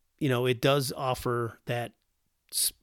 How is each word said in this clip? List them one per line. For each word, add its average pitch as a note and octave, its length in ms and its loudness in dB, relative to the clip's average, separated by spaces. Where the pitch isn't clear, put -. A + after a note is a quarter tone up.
you D3+ 100 0
know, B2 180 2
it B2+ 140 2
does C#3 360 2
offer A#2+ 680 -2
that, A#2+ 260 -4
s-, - 200 0